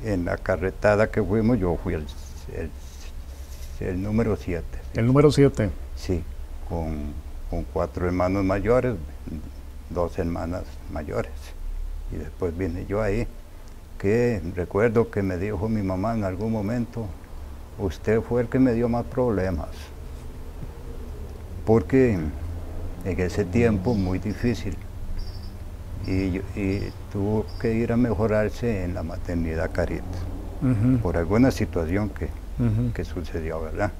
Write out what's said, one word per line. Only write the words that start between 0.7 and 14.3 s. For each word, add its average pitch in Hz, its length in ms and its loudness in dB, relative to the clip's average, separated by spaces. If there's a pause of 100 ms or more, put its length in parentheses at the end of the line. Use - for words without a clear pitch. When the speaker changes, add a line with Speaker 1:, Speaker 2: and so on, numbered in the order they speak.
Speaker 1:
que - 100 2
fuimos, 110 380 4
yo 87 240 2
fui 90 100 0
el, 78 120 -2 (520)
el, 82 140 -6 (1160)
el 92 140 -2
número 107 340 2
siete. - 440 -4 (160)
Speaker 2:
El 113 100 4
número 143 260 8
siete. 131 380 6 (260)
Speaker 1:
Sí, - 280 -2 (440)
con, 78 460 -4 (380)
con 87 200 -2
cuatro 87 360 0
hermanos 92 360 2
mayores, 110 520 4 (960)
dos 85 260 0
hermanas 85 460 -2 (280)
mayores. - 400 -4 (800)
Y 90 60 -6
después 82 400 -4
vine 92 300 -2
yo 101 140 0
ahí, 107 260 0 (720)
que 113 420 4 (140)